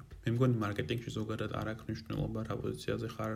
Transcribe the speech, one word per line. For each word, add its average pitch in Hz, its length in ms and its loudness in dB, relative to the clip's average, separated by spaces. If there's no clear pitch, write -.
მე - 140 -2
მგონი, 123 260 6
მარკეტინგში 104 540 0
ზოგადად 110 420 -2
არ 107 160 0
აქვს 107 160 -6
მნიშვნელობა, 110 560 -2
რა 107 140 -2
პოზიციაზე 110 520 -2
ხარ, 110 280 -2